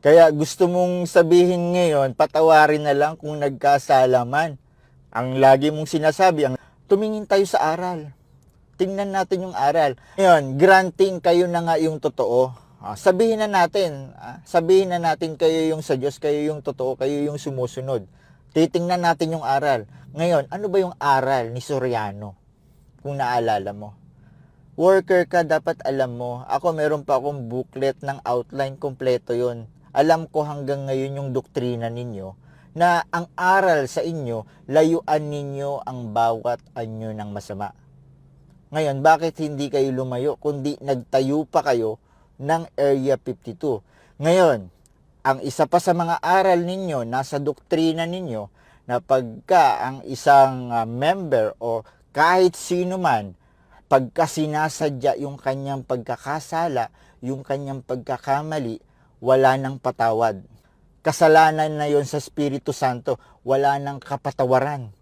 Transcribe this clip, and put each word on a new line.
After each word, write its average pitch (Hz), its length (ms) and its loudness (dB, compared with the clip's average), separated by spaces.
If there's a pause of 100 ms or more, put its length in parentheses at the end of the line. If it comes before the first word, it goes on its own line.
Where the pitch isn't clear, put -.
Kaya 160 300 8
gusto 151 340 0
mong 180 400 0
sabihin 175 680 4
ngayon, 147 400 2
patawarin 151 720 4
na 139 80 2
lang 151 240 0
kung 151 180 -8
nagkasala 135 840 2
man. 143 320 -4 (560)
Ang 131 300 -2
lagi 135 260 8
mong 151 220 -6
sinasabi, 156 580 2
ang, 127 60 -2 (340)
tumingin 214 400 0
tayo 196 160 2
sa 160 320 0
aral. 170 400 -8 (600)
Tingnan 196 320 -4
natin 190 400 -4
yung 175 80 -10
aral. 143 400 2 (160)
Ngayon, 156 420 4
granting 190 600 4
kayo 175 320 2
na 170 160 -2
nga 165 100 2
yung 156 220 -2
totoo. 127 560 0 (240)
Ah, 101 160 -10
sabihin 214 480 2
na 208 80 -4
natin, 170 640 -2
ah, 123 320 -18
sabihin 180 480 2
na 175 80 -2
natin 160 320 -2
kayo 160 400 2
yung 156 80 -8
sa 139 160 -2
Diyos, 135 240 -4
kayo 147 160 0 (100)
yung 151 140 -6
totoo, 135 320 -4
kayo 143 320 -4
yung 147 100 -6
sumusunod. 131 680 -6 (480)
Titingnan 175 480 0
natin 165 340 0
yung 156 80 -8
aral. 135 460 0 (240)
Ngayon, 156 340 0
ano 202 220 -8
ba 185 80 0
yung 180 180 -2
aral 135 540 0
ni 120 100 -8
Soriano? 107 800 -6 (640)
Kung 139 160 -8
naalala 117 560 -2
mo. 104 240 -18 (800)
Worker 180 480 4
ka, 175 160 0
dapat 160 400 -2
alam 131 320 -2
mo. 123 320 -10
Ako, 170 240 -2
meron 151 320 -2
pa 135 160 0
akong 135 320 -8
booklet 131 480 -4
ng 139 240 -10
outline, 131 560 -6
kompleto 127 560 -4
yon. 120 320 -4 (240)
Alam 160 400 2
ko 151 160 -4
hanggang 143 400 -8
ngayon 135 320 -4
yung 139 160 -8
doktrina 123 560 -6
ninyo 110 480 -12 (400)
na 175 320 2
ang 170 240 -6
aral 180 560 2
sa - 160 -4
inyo, 127 400 -8 (240)
layuan 156 640 0
ninyo 139 480 -8
ang 123 320 -12
bawat 117 480 -2 (160)
anyo 110 320 -10
ng 107 240 -10
masama. 101 400 -12 (960)
Ngayon, 143 320 -2
bakit 160 400 2
hindi 147 240 -6
kayo 135 240 0
lumayo, 127 480 -4
kundi 143 400 -4
nagtayo 135 720 -2
pa 151 160 0
kayo 117 320 -2 (400)
ng 160 400 -4
Area 139 400 0
fifty-two? 120 640 -6 (400)
Ngayon, 151 480 2 (560)
ang 135 160 2
isa 147 240 -2
pa 175 160 0
sa - 80 0
mga 170 320 -2
aral 185 400 2
ninyo, 175 400 -6
nasa 131 400 -4
doktrina 160 640 -2
ninyo, 165 400 -8 (400)
na 123 160 -2
pagka 131 800 2
ang 131 240 -8
isang, 135 640 4
ah, 117 160 -2
member 135 720 -2
o 113 240 -4 (320)
kahit 175 400 4
sino 180 400 -4
man, 120 400 -2 (540)
pagka 135 400 0
sinasadya 151 880 -4
yung 139 240 -10
kanyang 139 400 -6
pagkakasala, 135 1120 -6 (320)
yung 135 160 -8
kanyang 139 400 -8
pagkakamali, 135 1040 -6 (400)
wala 131 320 6
nang 135 240 -6
patawad. 113 640 0 (560)
Kasalanan 156 720 4
na 147 160 -4
yon 147 160 2
sa 143 160 -6
Espiritu 139 560 -6
Santo, 123 400 -2 (320)
wala 139 320 2
nang 139 160 -10
kapatawaran. 131 1040 -2